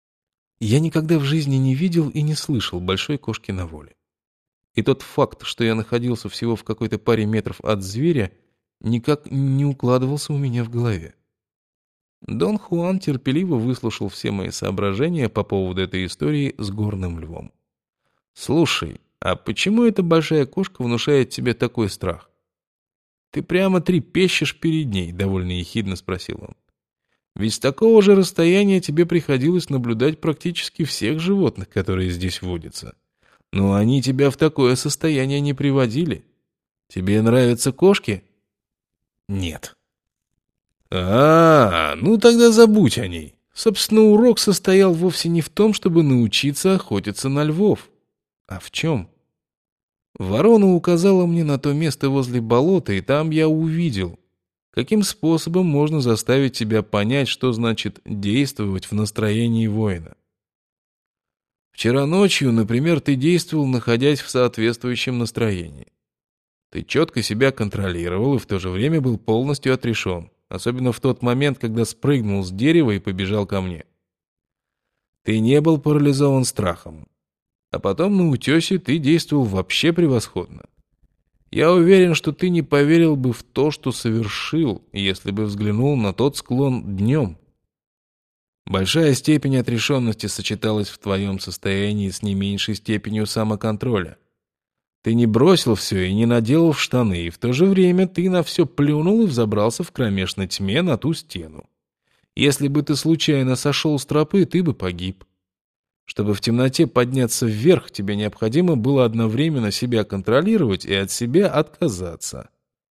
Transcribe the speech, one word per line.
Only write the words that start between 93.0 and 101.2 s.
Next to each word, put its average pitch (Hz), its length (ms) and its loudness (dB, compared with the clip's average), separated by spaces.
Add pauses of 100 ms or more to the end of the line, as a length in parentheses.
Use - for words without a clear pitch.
самоконтроля. 107 920 -4 (840)
Ты 113 120 0
не 120 120 4
бросил 123 480 4
всё 98 280 -4
и 92 100 -2
не 110 140 2
наделал 123 460 2
в 139 80 -4
штаны, 104 420 -2
и 82 80 -6
в - 80 -18
то 120 140 -4
же 143 120 2
время 185 420 4
ты 185 220 -2
на 180 140 0
всё 165 240 0
плюнул 151 560 2
и 220 40 4
взобрался 113 560 0
в - 100 -10
кромешной 98 540 -2
тьме 98 360 -2
на 156 160 0
ту 160 160 -2
стену. 78 540 -14 (680)